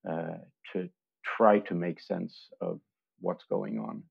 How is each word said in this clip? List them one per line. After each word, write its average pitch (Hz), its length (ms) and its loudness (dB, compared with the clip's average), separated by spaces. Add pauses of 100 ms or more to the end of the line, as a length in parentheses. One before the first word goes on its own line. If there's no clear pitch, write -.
uh, 82 280 -4 (340)
to 92 160 -4 (380)
try 107 340 8
to 98 160 -4
make 85 240 -2
sense - 480 -6 (140)
of 87 180 -4 (400)
what's 90 300 -4
going 104 300 -2
on. 110 320 -8